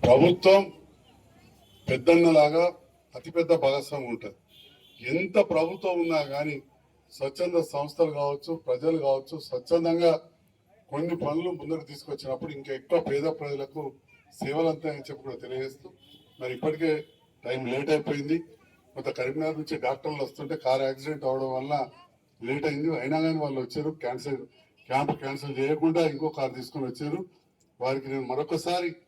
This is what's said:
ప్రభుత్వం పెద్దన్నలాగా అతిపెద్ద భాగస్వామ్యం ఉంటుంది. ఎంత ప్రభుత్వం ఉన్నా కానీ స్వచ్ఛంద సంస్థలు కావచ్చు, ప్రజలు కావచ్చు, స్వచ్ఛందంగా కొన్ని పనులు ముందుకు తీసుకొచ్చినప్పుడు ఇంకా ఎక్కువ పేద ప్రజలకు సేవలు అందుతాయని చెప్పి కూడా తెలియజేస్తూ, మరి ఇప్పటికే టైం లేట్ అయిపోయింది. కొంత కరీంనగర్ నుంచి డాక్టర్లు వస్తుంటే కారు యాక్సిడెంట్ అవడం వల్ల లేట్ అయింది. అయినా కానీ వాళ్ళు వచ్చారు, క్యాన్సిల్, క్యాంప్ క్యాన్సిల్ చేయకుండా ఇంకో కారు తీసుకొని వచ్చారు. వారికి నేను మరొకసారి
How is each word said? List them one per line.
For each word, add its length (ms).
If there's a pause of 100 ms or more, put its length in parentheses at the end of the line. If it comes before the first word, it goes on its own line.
ప్రభుత్వం 540 (1300)
పెద్దన్నలాగా 760 (540)
అతిపెద్ద 340 (120)
భాగస్వామ్యం 500
ఉంటుంది. 220 (760)
ఎంత 240 (160)
ప్రభుత్వం 420 (100)
ఉన్నా 160 (120)
కానీ 240 (600)
స్వచ్ఛంద 400 (180)
సంస్థలు 460
కావచ్చు, 320 (140)
ప్రజలు 400
కావచ్చు, 300 (100)
స్వచ్ఛందంగా 680 (800)
కొన్ని 220 (100)
పనులు 260 (100)
ముందుకు 300
తీసుకొచ్చినప్పుడు 680
ఇంకా 200
ఎక్కువ 200 (100)
పేద 180 (140)
ప్రజలకు 420 (580)
సేవలు 300
అందుతాయని 380
చెప్పి 180
కూడా 180
తెలియజేస్తూ, 440 (520)
మరి 160
ఇప్పటికే 360 (520)
టైం 160 (120)
లేట్ 220
అయిపోయింది. 440 (560)
కొంత 140 (100)
కరీంనగర్ 420
నుంచి 160 (100)
డాక్టర్లు 400
వస్తుంటే 380
కారు 240
యాక్సిడెంట్ 420
అవడం 280
వల్ల 160 (720)
లేట్ 200
అయింది. 200 (140)
అయినా 220
కానీ 200
వాళ్ళు 200
వచ్చారు, 260 (120)
క్యాన్సిల్, 400 (460)
క్యాంప్ 340
క్యాన్సిల్ 380
చేయకుండా 420 (100)
ఇంకో 240
కారు 220
తీసుకొని 320
వచ్చారు. 300 (600)
వారికి 300
నేను 200
మరొకసారి 580 (160)